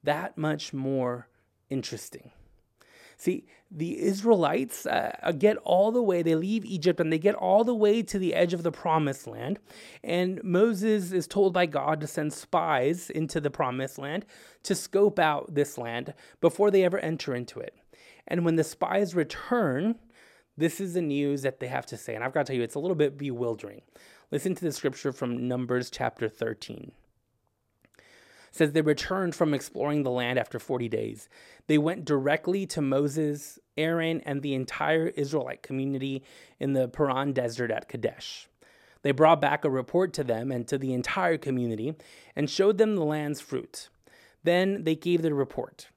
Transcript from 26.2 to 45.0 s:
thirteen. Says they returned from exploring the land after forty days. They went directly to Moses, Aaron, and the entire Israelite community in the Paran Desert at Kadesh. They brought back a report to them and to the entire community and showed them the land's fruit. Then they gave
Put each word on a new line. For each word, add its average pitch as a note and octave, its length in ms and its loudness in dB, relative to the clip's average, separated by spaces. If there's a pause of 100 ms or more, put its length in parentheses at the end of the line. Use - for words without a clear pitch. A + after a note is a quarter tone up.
thirteen. A2+ 640 -8 (1600)
Says D#3 160 4
they D#3 100 2
returned E3 540 0
from D#3 180 2
exploring C#3+ 520 -2
the B2+ 80 0
land B2 260 0
after A#2 220 -4
forty B2 280 -4
days. A2 400 -4 (380)
They D3+ 100 6
went D#3+ 280 0
directly D#3 640 0
to - 140 -4
Moses, D3 800 0 (180)
Aaron, E3 440 0
and C#3 220 -4
the C#3+ 120 -2
entire D3+ 540 0
Israelite C#3 540 -4
community C3+ 600 -4 (380)
in C#3 120 -2
the C3 140 2
Paran C#3 460 0
Desert A#2+ 400 -2
at - 160 -4
Kadesh. - 600 -6 (540)
They C#3+ 80 2
brought D3+ 300 6
back D3 240 2
a D3+ 60 2
report D3+ 440 0
to D3+ 100 -2
them A#2+ 280 -2
and A#2+ 160 -4
to C#3 100 -2
the C3 160 -2
entire B2 420 0
community B2 600 -4 (400)
and C#3+ 120 0
showed G3 300 4
them G#3+ 160 4
the F3 100 0
land's D3+ 360 -2
fruit. - 480 -10 (560)
Then F#3 400 2
they D#3+ 100 2
gave E3+ 280 0